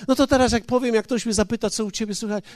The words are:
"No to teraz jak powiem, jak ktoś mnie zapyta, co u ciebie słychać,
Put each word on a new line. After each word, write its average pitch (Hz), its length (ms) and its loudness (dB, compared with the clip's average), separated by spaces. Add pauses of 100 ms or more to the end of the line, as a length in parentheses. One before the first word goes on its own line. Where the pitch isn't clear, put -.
"No 262 60 4
to 269 120 4
teraz 254 260 4
jak 233 120 0
powiem, 247 300 0
jak 214 100 2
ktoś 233 220 -2
mnie 220 80 -2
zapyta, 208 360 0
co 226 140 -4
u 202 60 -6
ciebie 208 240 -6
słychać, 208 300 -6 (120)